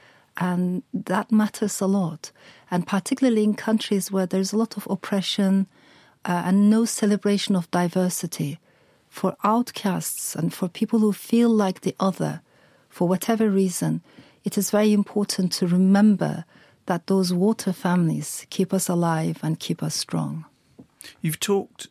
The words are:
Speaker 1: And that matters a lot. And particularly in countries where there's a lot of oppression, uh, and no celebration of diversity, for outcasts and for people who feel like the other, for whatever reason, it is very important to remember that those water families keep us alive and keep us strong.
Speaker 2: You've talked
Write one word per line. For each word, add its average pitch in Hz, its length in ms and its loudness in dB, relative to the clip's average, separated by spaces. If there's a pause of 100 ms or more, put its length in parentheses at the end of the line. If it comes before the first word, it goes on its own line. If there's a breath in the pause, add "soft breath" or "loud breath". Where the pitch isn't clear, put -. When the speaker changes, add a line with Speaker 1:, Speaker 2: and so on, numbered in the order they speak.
(380 soft breath)
Speaker 1:
And 180 440 -2 (120)
that 190 380 -4
matters 214 480 0
a 202 60 0
lot. 185 460 -2 (400 loud breath)
And 175 160 -2
particularly 226 560 2
in 214 100 2
countries 208 580 -2
where 190 140 0
there's 190 260 -2
a 208 60 0
lot 226 200 -2
of 202 120 -12
oppression, 196 800 0 (580 soft breath)
uh, 175 200 0
and 202 240 4
no 220 160 4
celebration 202 720 0
of 175 140 -2
diversity, 175 880 -2 (500 soft breath)
for - 340 -4
outcasts 202 920 -2
and 165 180 -2
for - 140 -4
people 220 320 -2
who 214 140 2
feel 233 360 2
like 208 320 0
the - 180 -4
other, 165 420 -2 (480 soft breath)
for - 180 -2
whatever 214 400 0
reason, 180 540 0 (420 loud breath)
it - 140 -4
is 196 140 -2
very 208 200 4
important 202 600 0
to - 160 -2
remember 190 800 4 (420 soft breath)
that 170 200 -2
those 190 240 2
water 190 400 0
families 165 800 -2
keep 185 240 -2
us 190 160 -2
alive 165 540 0
and 160 160 -2
keep - 240 -6
us 156 120 -6
strong. 156 500 -6 (760 loud breath)
Speaker 2:
You've 156 180 -4
talked - 520 -4